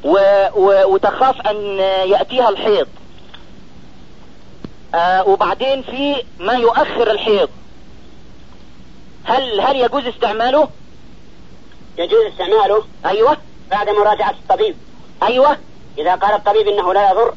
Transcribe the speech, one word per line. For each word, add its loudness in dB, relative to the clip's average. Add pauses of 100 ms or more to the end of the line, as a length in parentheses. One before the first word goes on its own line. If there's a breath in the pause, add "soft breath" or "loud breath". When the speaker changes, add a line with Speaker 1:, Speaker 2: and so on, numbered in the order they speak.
Speaker 1:
و-، 4
و-، 6
وتخاف 2
أن 0 (540)
يأتيها 2
الحيض، 2 (2000)
آه، 2
وبعدين 0
في -4 (140)
ما -2
يؤخر 2
الحيض، 2 (1800)
هل، 0
هل 2
يجوز 0
استعماله؟ 2 (1300)
Speaker 2:
يجوز 4
استعماله. 2 (220)
Speaker 1:
أيوة. 4 (340)
Speaker 2:
بعد -2
مراجعة 2
الطبيب. 0 (460)
Speaker 1:
أيوة. 4 (420)
Speaker 2:
إذا 2
قال 2
الطبيب 2
إنه 0
لا 4
يضر. 2